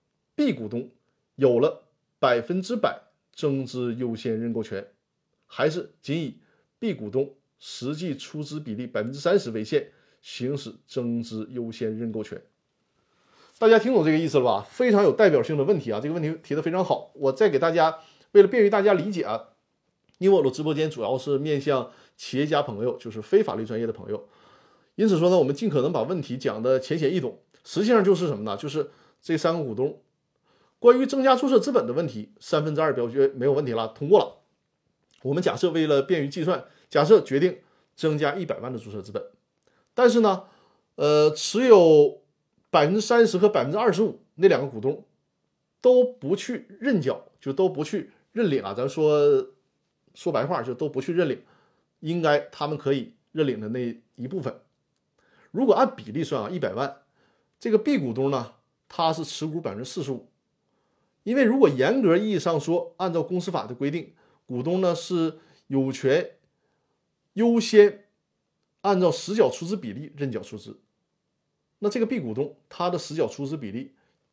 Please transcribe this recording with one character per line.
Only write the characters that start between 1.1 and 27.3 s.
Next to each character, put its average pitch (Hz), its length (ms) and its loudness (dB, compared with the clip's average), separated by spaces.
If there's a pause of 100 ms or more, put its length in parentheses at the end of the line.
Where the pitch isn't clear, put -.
有 123 240 4
了 - 240 -2 (340)
百 120 240 2
分 180 180 -6
之 208 140 -6
百 - 280 -4 (300)
增 139 320 -4
资 123 300 -6
优 117 220 -6
先 113 220 -6
认 117 140 -6
购 113 100 -6
权， 98 260 -12 (580)
还 151 240 -2
是 170 220 -10 (100)
仅 151 200 -6
以 123 160 -12 (400)
B 220 140 -4
股 208 160 -10
东 139 260 -4 (240)
实 - 380 -10
际 160 180 -8
出 - 280 -12
资 151 180 -12
比 117 140 -10
例 120 120 -10
百 113 160 -4
分 117 80 -8
之 139 80 -12
三 180 200 2
十 120 120 -6
为 110 140 -6
限， - 260 -2 (300)
行 131 360 -8
使 120 180 -14 (120)
增 120 360 -6
资 110 280 -10
优 117 220 -10
先 110 240 -8
认 113 160 -8
购 107 100 -8
权？ 98 200 -14 (1160)
大 220 100 4
家 226 100 8
听 226 160 0
懂 175 100 2
这 156 60 2
个 156 80 2
意 165 100 -2
思 143 100 0
了 123 60 4
吧？ 104 240 0
非 247 220 0
常 208 120 4
有 202 100 4
代 202 180 4
表 135 120 4
性 156 140 -4
的 139 80 0
问 180 140 0
题 117 120 -6
啊， 107 100 -4
这 143 80 -6
个 160 60 -6
问 170 80 -6
题 156 200 -4
提 - 120 -8
得 156 60 -2
非 160 100 -4
常 180 140 -2
好。 - 300 -4
我 135 180 0
再 202 160 2
给 143 100 0
大 165 120 0
家， 160 280 2 (340)
为 202 100 10
了 190 60 10
便 233 160 2
于 202 40 6
大 202 140 4
家 208 120 4
理 180 160 -2
解 180 120 -4
啊， 107 280 -6 (680)
因 185 120 2
为 196 60 8
我 160 60 4
的 131 80 0
直 151 120 -6
播 151 120 -2
间 156 160 -2
主 123 120 -10
要 113 140 -2
是 139 220 -2
面 147 220 -2
向 135 300 -2 (260)
企 - 200 -12
业 143 100 0
家 147 160 0
朋 113 220 -8
友， 123 140 -4
就 117 120 -14
是 107 120 -10
非 185 200 2
法 98 120 -6
律 110 100 -6
专 110 140 -8
业 117 80 -4
的 110 60 -4
朋 92 180 -16
友， - 180 -10 (680)
因 214 120 2
此 185 100 4
说 175 120 2
呢， 185 80 4
我 151 60 4
们 139 100 -2
尽 151 160 -4
可 143 120 2
能 156 100 -2
把 113 100 -2
问 170 180 -4
题 123 160 -8
讲 110 260 -6
得 131 160 2
浅 151 200 -4
显 151 160 -2
易 180 60 -2
懂。 - 180 -8 (240)